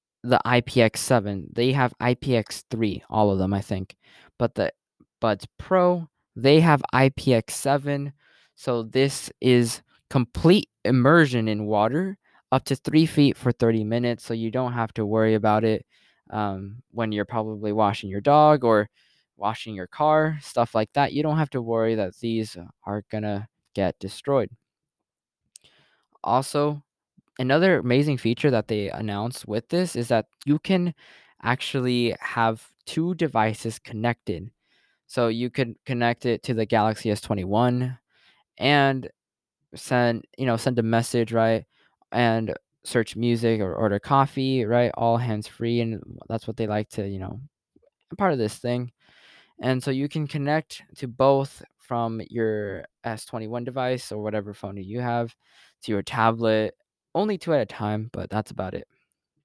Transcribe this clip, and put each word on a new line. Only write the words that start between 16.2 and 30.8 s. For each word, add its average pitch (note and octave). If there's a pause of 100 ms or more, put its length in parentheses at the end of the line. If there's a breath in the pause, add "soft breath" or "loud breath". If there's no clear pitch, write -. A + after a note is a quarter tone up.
um, G2+
when A2+
you're G#2
probably A2
washing G#2
your G2
dog D3+
or G#2+ (460)
washing A2
your F#2
car, D#3
stuff -
like A2
that. C#3+
You D3
don't D#3
have D3+
to B2+
worry A2+
that G2
these A2+ (280)
are G#2
gonna G#2+ (240)
get F#2+
destroyed. - (1700 soft breath)
Also, D3 (560)
another D#3
amazing B2+
feature A#2+
that A2+
they G#2
announced G#2+
with A2
this F3
is A#2+
that A2+ (180)
you D3
can F3 (480 soft breath)